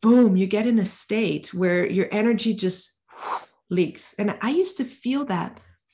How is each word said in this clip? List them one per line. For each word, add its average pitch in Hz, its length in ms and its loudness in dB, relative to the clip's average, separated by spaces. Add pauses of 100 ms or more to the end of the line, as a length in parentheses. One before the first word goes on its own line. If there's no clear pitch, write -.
boom, 226 360 6
you 190 100 2
get 214 200 0
in 226 120 2
a 190 60 0
state 175 680 -4
where 180 320 2
your 185 280 0
energy 220 400 0
just - 440 -6 (720)
leaks. - 480 -2
And 208 240 -2
I 226 100 -2
used 359 260 0
to 254 80 -4
feel 269 400 -4
that 180 340 -6 (340)